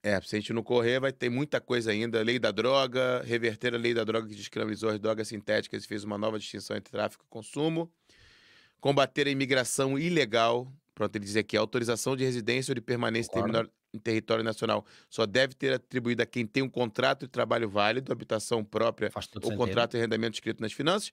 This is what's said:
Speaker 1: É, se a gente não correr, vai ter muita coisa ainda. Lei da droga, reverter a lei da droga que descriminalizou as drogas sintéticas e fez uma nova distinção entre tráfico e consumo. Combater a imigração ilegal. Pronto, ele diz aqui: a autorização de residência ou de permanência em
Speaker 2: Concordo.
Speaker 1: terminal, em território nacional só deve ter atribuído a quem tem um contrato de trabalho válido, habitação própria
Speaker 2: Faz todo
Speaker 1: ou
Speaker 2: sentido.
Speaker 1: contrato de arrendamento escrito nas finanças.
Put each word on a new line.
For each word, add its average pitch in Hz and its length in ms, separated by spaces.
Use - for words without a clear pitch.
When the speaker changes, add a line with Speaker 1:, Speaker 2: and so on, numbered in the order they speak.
Speaker 1:
É, 101 180
se - 140
a 107 40
gente 107 120
não 113 120
correr, 123 360
vai 135 120
ter 127 180
muita 131 320
coisa 117 300
ainda. 110 300
Lei 120 160
da 113 140
droga, 127 720
reverter 117 480
a 120 40
lei 117 160
da 113 100
droga 110 240
que 104 80
descriminalizou 107 540
as 107 100
drogas 110 300
sintéticas 107 540
e - 40
fez 104 160
uma 104 140
nova 110 200
distinção 104 380
entre - 160
tráfico 107 340
e - 40
consumo. 165 600
Combater 139 460
a - 20
imigração 135 680
ilegal. 123 760
Pronto, 104 220
ele 104 100
diz 101 100
aqui: 107 200
a 107 40
autorização 120 560
de 131 80
residência 123 480
ou 127 40
de 117 60
permanência 113 480
em - 40
Speaker 2:
Concordo. 110 200
Speaker 1:
terminal, 113 200
em 110 60
território 113 440
nacional 110 400
só 110 180
deve 127 280
ter 135 200
atribuído 120 500
a - 20
quem 120 220
tem 135 160
um 127 60
contrato 123 520
de 131 60
trabalho 117 420
válido, 107 420
habitação 113 520
própria 107 480
Speaker 2:
Faz - 160
todo - 160
Speaker 1:
ou 113 80
Speaker 2:
sentido. 101 60
Speaker 1:
contrato 117 240
de 120 80
arrendamento 113 340
escrito - 280
nas 107 120
finanças. 175 400